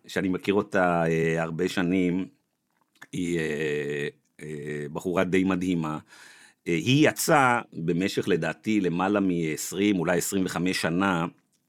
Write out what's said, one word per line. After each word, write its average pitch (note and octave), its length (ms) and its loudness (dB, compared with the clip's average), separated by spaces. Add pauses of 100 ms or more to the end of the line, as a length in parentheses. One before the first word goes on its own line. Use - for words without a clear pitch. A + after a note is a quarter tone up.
שאני F#2+ 220 -2
מכיר F#2 240 0
אותה, F2+ 540 2
אה, E2 360 2
הרבה E2 260 -2
שנים, F2+ 580 0 (840)
היא, F2 280 -2
אה, D2 680 -4 (340)
אה, D2 520 -8
בחורה F2 300 -4
די F#2 200 0
מדהימה. F2+ 540 -2 (680)
אה, F2 60 0
היא B2 360 4
יצאה B2+ 520 2 (120)
במשך, F2 540 -2
לדעתי, F#2 540 0
למעלה F#2 380 0
מעשרים, F2+ 800 0
אולי F2 180 2
עשרים F#2+ 280 0
וחמש F2+ 360 -2
שנה, F2 440 2 (440)